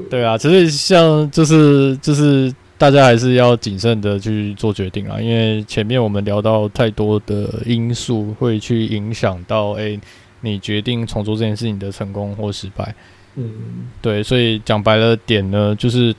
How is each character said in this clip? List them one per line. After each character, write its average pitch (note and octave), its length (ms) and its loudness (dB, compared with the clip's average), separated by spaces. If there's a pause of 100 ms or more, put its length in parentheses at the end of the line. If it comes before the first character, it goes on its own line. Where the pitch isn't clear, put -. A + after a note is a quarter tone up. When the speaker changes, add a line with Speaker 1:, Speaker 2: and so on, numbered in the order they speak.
(100)
Speaker 1:
对 B2 140 -2
啊， A2+ 120 2
其 B2 120 -2
实 F3 200 6
像， D#3 640 4
就 D#3+ 120 2
是， C#3+ 540 6
就 D3 160 -2
是 C#3 420 2 (220)
大 D3 140 6
家 C#3 120 6
还 B2 140 8
是 B2 160 0
要 B2 240 6
谨 G2+ 220 -6
慎 A2+ 240 0
的 G2+ 160 0
去 G#2 360 -4
做 G#2+ 160 -2
决 G2 200 -4
定 G2+ 180 -8
啦， G2+ 100 -8
因 A2+ 160 -2
为 A2 300 0
前 G#2+ 200 -4
面 A#2+ 180 0
我 A2 40 2
们 G2+ 200 -2
聊 G2+ 160 -2
到 G#2+ 260 2
太 A2 220 -2
多 G#2+ 340 0
的 G#2 240 -4 (160)
因 A#2 300 -2
素 G#2+ 440 -4
会 A2+ 220 -2
去 A2+ 240 -2
影 G#2+ 280 -6
响 F#2+ 320 -4
到， G#2+ 280 -2
哎， G#2 260 -6 (440)
你 G#2+ 160 -4
决 G#2 240 -4
定 A#2 240 -4
重 G#2+ 180 -6
做 G#2+ 100 -4
这 G#2+ 60 -4
件 A2 160 -2
事 A2 80 -8
情 G#2+ 140 -4
的 G2 120 -8
成 G2+ 220 -10
功 G2+ 240 -8
或 G#2+ 160 -6
失 G2 240 -12
败。 G#2 180 -8 (420)
Speaker 2:
嗯。 A#2 160 -10 (500)
Speaker 1:
对， G#2+ 200 -2
所 B2+ 140 -2
以 A2+ 220 0
讲 G#2+ 220 -2
白 A2 160 2
了 A2+ 200 4
点 G2+ 340 -2
呢， G#2 260 0
就 B2 120 -2
是 A#2+ 300 2